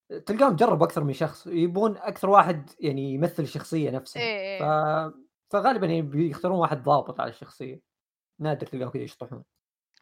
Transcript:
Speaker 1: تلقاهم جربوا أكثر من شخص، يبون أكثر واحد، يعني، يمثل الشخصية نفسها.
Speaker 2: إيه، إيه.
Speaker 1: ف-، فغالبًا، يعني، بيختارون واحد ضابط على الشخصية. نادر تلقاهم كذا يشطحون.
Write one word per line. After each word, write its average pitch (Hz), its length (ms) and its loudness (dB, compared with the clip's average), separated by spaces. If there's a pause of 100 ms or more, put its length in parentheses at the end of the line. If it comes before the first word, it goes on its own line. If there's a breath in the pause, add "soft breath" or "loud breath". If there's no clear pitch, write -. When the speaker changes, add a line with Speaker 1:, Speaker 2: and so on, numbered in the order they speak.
(260)
Speaker 1:
تلقاهم 220 300 4
جربوا 170 300 4
أكثر 156 180 -2
من 139 100 0
شخص، - 340 -6
يبون 180 500 0
أكثر 190 320 -4
واحد، 175 400 6 (100)
يعني، 139 340 -4
يمثل 160 300 -2
الشخصية 147 460 -4
نفسها. 131 320 -6
Speaker 2:
إيه، 220 180 -2
إيه. 190 200 -6 (500)
Speaker 1:
ف-، 156 40 -18 (360)
فغالبًا، 202 360 2
يعني، 165 160 0
بيختارون 156 580 -2
واحد 151 240 0
ضابط 135 360 2
على 123 100 -2
الشخصية. 131 520 -16 (580)
نادر 151 280 -4
تلقاهم 123 220 -8
كذا 127 140 -8
يشطحون. - 400 -14 (580)